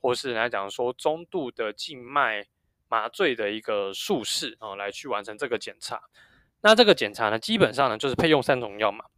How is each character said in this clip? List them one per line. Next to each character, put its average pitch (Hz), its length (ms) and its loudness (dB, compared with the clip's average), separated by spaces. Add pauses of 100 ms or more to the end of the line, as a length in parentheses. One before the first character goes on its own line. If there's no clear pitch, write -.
或 123 140 0
是 123 200 -6
来 113 140 0
讲 101 220 -4
说 123 220 -2
中 160 340 -2
度 147 240 -6
的 107 220 -6
静 131 300 -12
脉 120 440 -2 (420)
麻 113 200 0
醉 143 280 0
的 104 140 -2
一 110 100 -6
个 101 340 -2
术 139 300 -4
式， - 360 -4
哦， 104 140 -10
来 101 160 -6
去 - 160 -14
完 104 160 -4
成 107 160 -12
这 143 100 -4
个 113 100 -2
检 101 200 -10
查。 - 240 -10 (580)
那 214 140 8
这 233 100 8
个 208 100 8
检 104 200 -2
查 110 160 2
呢， 110 80 0
基 214 180 -2
本 156 160 4
上 131 160 4
呢， 110 80 0
就 135 120 -2
是 127 60 0
配 170 140 2
用 147 140 4
三 127 180 2
种 104 180 -8
药 107 140 4
嘛 110 120 -12 (140)